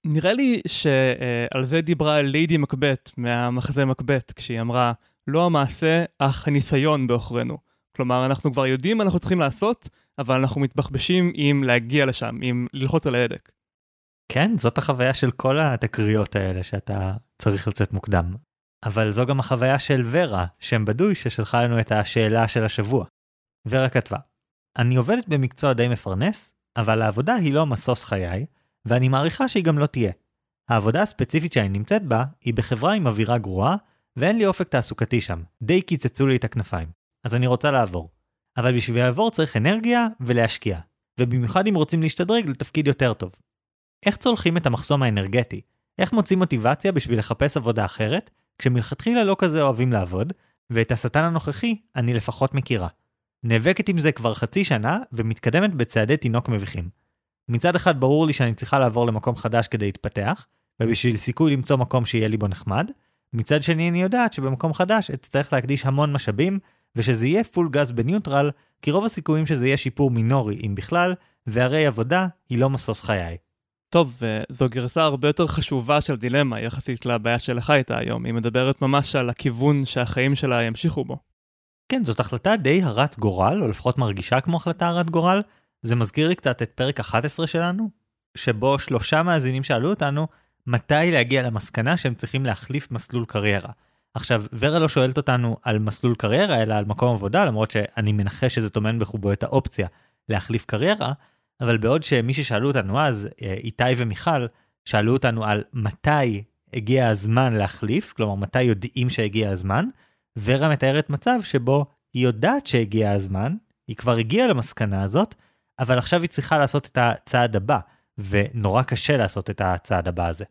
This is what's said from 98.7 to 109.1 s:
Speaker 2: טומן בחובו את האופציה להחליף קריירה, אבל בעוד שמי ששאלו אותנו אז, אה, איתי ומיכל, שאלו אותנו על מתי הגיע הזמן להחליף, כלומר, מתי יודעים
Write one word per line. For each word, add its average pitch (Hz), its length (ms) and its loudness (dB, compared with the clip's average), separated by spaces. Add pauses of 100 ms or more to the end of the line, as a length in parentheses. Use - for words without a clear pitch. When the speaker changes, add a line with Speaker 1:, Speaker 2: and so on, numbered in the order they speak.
Speaker 2:
טומן 110 280 -2
בחובו 101 340 -2
את 101 100 -2
האופציה - 440 -2 (420)
להחליף 110 360 -4
קריירה, 139 480 -2 (480)
אבל 117 160 2
בעוד 123 260 2
שמי 127 320 0
ששאלו 127 340 -2
אותנו 120 320 0
אז, 117 280 -2 (140)
אה, 95 120 -6
איתי 117 300 -4 (120)
ומיכל, 120 500 -2 (380)
שאלו 107 280 2
אותנו 117 320 0
על 104 280 0
מתי 117 720 0 (320)
הגיע 120 340 2
הזמן 113 440 2
להחליף, 107 600 -2
כלומר, 104 220 -2
מתי 104 280 -2
יודעים 123 480 0